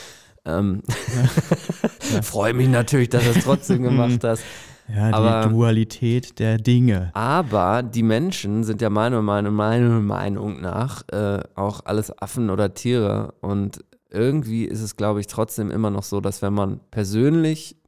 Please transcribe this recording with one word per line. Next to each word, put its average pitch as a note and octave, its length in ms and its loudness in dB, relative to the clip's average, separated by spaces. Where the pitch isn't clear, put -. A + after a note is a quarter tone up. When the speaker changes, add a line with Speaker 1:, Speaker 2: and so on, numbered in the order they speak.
Speaker 1:
Ähm, F#2+ 420 0
Speaker 2:
Ja. A#2 80 -4
Speaker 1:
<laughs> - 1200 -2
Speaker 2:
Ja. G3 80 0
Speaker 1:
Freue G#2+ 320 0
mich B2+ 160 4
natürlich, B2 400 2
dass A#2+ 140 2
du A#2+ 80 4
es A#2 120 4
trotzdem C3 400 2
Speaker 2:
<laughs> - 0 -
Speaker 1:
gemacht A#2+ 400 2
hast. A2+ 200 0
Speaker 2:
Ja, G#2+ 220 0
die A2+ 60 4
Speaker 1:
Aber A2 340 4
Speaker 2:
Dualität A2+ 880 0
der A2 180 2
Dinge. A2 560 4
Speaker 1:
aber A2+ 720 0
die A#2 200 -2
Menschen A2+ 600 0
sind G#2+ 180 -4
ja A2+ 80 2
meiner A2 320 2
Meinung, G#2 340 0
meiner A2+ 440 2
Meinung G2+ 600 -4
nach, G#2 500 -6
äh, G2+ 300 -2
auch G2+ 280 -4
alles - 380 -4
Affen A2 280 -4
oder G2 240 0
Tiere G#2+ 680 -2
und G2+ 420 -4
irgendwie A#2 540 -2
ist - 160 -6
es, G#2+ 160 -8
glaub G#2 220 -2
ich, G2+ 100 -4
trotzdem G#2+ 420 -4
immer G#2+ 200 -2
noch G2 140 -4
so, G2+ 180 -6
dass G2 200 -6
wenn G2+ 120 -2
man G2+ 260 -2
persönlich D3 840 0